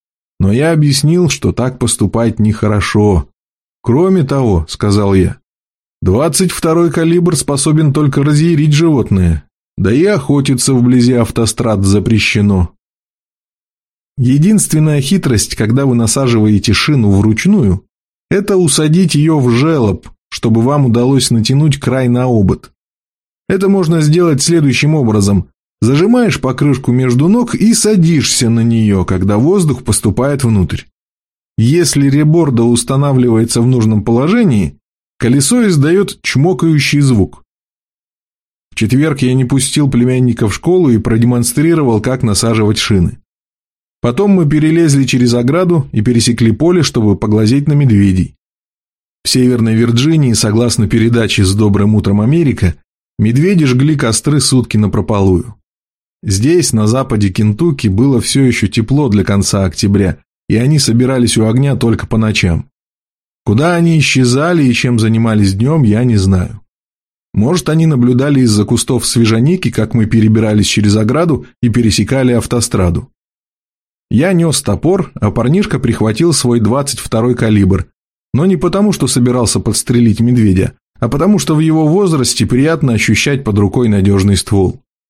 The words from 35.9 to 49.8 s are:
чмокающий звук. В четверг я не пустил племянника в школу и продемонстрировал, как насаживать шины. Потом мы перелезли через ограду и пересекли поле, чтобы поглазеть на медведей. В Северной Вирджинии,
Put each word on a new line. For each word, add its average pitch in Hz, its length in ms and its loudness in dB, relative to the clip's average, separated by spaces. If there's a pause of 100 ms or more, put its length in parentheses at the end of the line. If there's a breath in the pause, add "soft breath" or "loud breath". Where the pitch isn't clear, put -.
чмокающий 156 800 0
звук. 120 460 0 (1200)
В - 60 -16
четверг 135 460 0
я 127 120 0
не 131 120 0
пустил 139 440 0
племянника 120 600 0
в 95 40 -4
школу 175 360 0
и 113 80 2
продемонстрировал, 120 1040 0
как 127 200 -4
насаживать 110 580 0
шины. 92 400 0 (840)
Потом 160 300 0
мы 175 160 2
перелезли 151 560 2
через 123 300 0
ограду 147 580 0
и 110 100 -2
пересекли 117 520 0
поле, 165 300 0
чтобы 107 340 0
поглазеть 110 500 0
на 147 60 0
медведей. 101 600 2 (880)
В - 60 -6
Северной 123 460 2
Вирджинии, 123 580 2